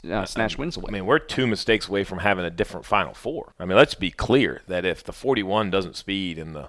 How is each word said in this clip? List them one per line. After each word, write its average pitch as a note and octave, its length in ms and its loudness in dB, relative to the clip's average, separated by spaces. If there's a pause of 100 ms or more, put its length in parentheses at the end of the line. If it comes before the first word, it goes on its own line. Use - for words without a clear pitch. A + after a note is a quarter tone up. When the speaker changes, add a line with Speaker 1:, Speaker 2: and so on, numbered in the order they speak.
Speaker 1:
uh, F2+ 60 -2
Speaker 2:
I G2 100 0
Speaker 1:
snatched A2 320 -2
wins D#3 180 -6
away. F#2 140 -8
Speaker 2:
I - 20 -6
mean, G2 140 -6
we're C#3 140 2
two - 280 -2
mistakes A2 400 0
away G2 160 0
from F#2 160 -6
having F#2+ 240 2
a E2+ 60 -2
different E2+ 360 -6
Final F#2+ 280 2
Four. - 440 -8
I F2+ 60 -8
mean, F#2 140 4
let's C#3+ 180 8
be F2+ 160 -2
clear A2 560 2
that F2+ 160 -2
if F2+ 180 -2
the - 120 -10
forty-one G#2+ 560 0
doesn't F2+ 260 -2
speed F#2+ 420 -4
and D#2+ 160 -10
the, D2 160 -12